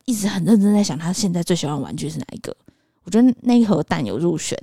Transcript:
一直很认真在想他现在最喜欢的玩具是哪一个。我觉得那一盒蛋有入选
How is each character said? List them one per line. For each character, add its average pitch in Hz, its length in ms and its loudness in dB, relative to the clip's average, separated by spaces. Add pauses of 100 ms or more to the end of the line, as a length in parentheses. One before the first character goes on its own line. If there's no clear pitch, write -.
一 247 100 -2
直 202 100 -4
很 196 200 -4
认 208 160 6
真 208 120 4
在 208 80 4
想 170 160 -2
他 165 140 -6
现 185 200 -2
在 170 120 -2
最 180 100 0
喜 170 140 -4
欢 147 80 -4
的 139 60 -6
玩 - 120 -10
具 147 160 -8
是 156 80 -10
哪 - 140 -10
一 - 60 -16
个。 - 180 -14 (480)
我 - 80 -14
觉 226 100 4
得 254 200 6
那 247 120 2
一 233 120 6
盒 170 180 2
蛋 180 220 -4
有 101 120 -4
入 165 200 0
选 - 260 -6